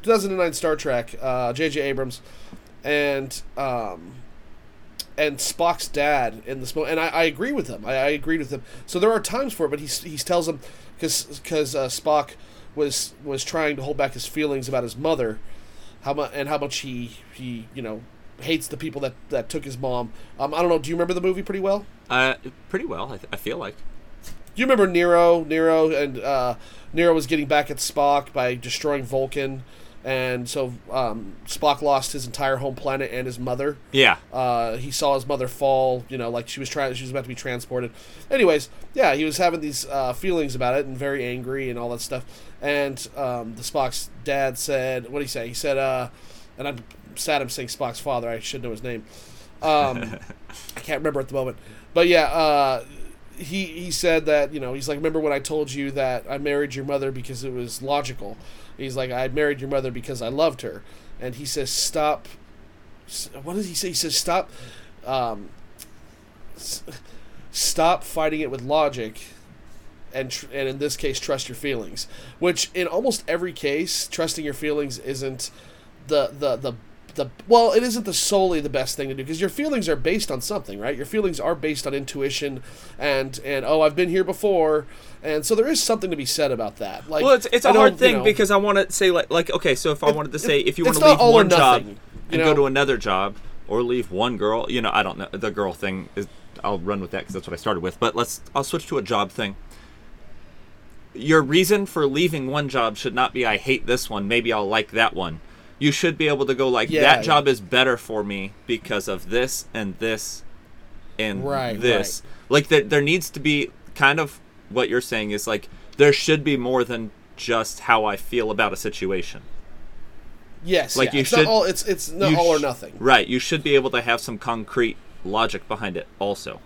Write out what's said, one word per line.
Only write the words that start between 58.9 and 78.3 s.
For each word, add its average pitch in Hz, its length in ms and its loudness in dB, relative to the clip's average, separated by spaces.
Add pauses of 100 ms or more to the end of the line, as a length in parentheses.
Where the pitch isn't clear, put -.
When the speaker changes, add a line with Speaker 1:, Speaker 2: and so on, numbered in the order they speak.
Speaker 1:
like, 131 140 -2
"I 127 180 -2
married 143 320 2
your 135 100 -6
mother 135 200 0
because 120 320 -8
I 113 60 -4
loved 139 340 0
her." 98 200 -10 (380)
And 127 160 -8
he 147 80 -12
says, 131 260 -4
"Stop," - 580 0 (800)
s-, - 220 -10 (120)
what 170 120 -6
does 202 140 -2
he 170 60 -10
say? 185 140 -4
He 165 60 -6
says, 156 220 -2
"Stop, 180 340 0 (560)
um, 117 420 -4 (1080)
s-, - 260 -10 (680)
stop - 540 2
fighting 156 360 -2
it 143 100 -4
with 127 120 -8
logic, 127 580 0 (920)
and 131 160 -4
tr-, - 220 -8
and 135 160 -2
in 135 100 -6
this 143 180 -2
case, 135 240 -2
trust 135 280 -4
your 127 80 -10
feelings." 123 500 -6 (320)
Which, 170 360 0
in 180 120 0
almost 220 420 0
every 170 240 -2
case, 151 560 -2
trusting 160 360 -4
your 143 100 -4
feelings 147 440 -4
isn't 131 520 -8 (580)
the, 143 280 2
the, 135 200 0
the, 123 180 -6 (400)
the, 127 160 -2 (160)
well, 233 260 8
it 220 100 6
isn't 233 240 -2
the 196 80 -4
solely 190 460 2